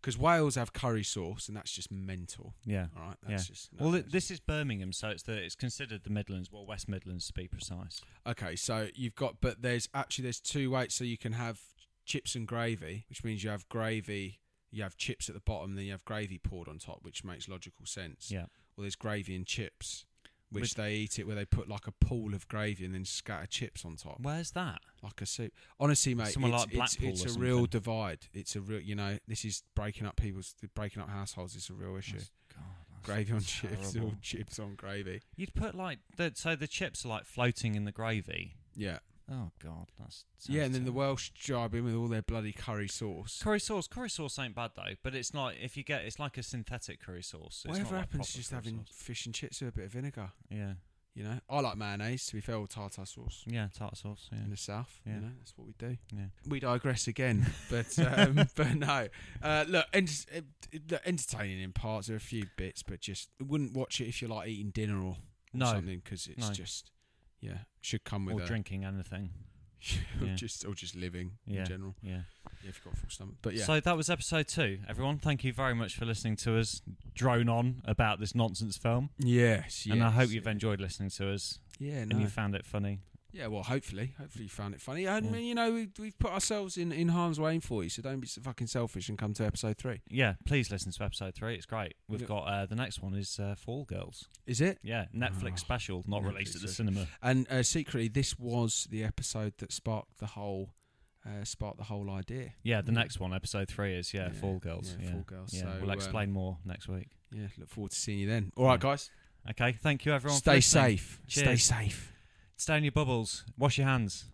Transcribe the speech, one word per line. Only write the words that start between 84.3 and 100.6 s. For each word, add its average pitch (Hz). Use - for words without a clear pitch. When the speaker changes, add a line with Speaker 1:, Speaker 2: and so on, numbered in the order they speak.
Speaker 1:
you 95
found 101
it -
funny. 165
And, 214
Speaker 2:
Yeah. 233
Speaker 1:
you 240
know, 233
we've, 226
we've 214
put 196
ourselves 196
in, 170
in 170
harm's 170
way 160
for 104
you, 85
so -
don't 135
be 127
so -
fucking 123
selfish 113
and 107
come 107
to 110
episode 107
three. 120
Speaker 2:
Yeah, 113
please 135
listen 95
to 104
episode 98
three. 110
It's 85
great. 101
We've 107
Speaker 1:
Yeah. 120
Speaker 2:
got, 104
uh, 98
the 104
next -
one 98
is, 101
uh, 101
Fall 127
Girls. 90
Speaker 1:
Is 123
it? 190
Speaker 2:
Yeah, 113
Netflix 101
Speaker 1:
Oh, 87
Speaker 2:
special, 98
not 101
Speaker 1:
Netflix 95
Speaker 2:
released 98
at 85
the 92
Speaker 1:
special. 107
Speaker 2:
cinema. 95
Speaker 1:
And, 127
uh, 127
secretly, 120
this 131
was 120
the 107
episode 107
that -
sparked -
the 104
whole, 98